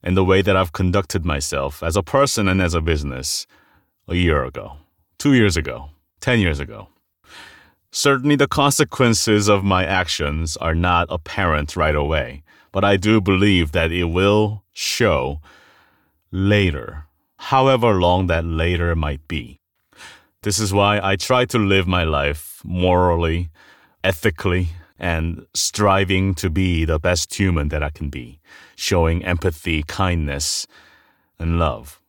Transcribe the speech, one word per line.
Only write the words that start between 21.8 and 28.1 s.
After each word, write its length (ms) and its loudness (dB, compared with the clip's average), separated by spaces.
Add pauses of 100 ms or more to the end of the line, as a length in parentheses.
my 160 0
life 640 -4
morally, 840 0 (520)
ethically, 680 0 (280)
and 560 -4
striving 840 0
to 140 -4
be 340 0
the 140 0
best 360 -2
human 340 0
that 140 -4
I 80 -4
can 180 -10
be, 320 -14 (340)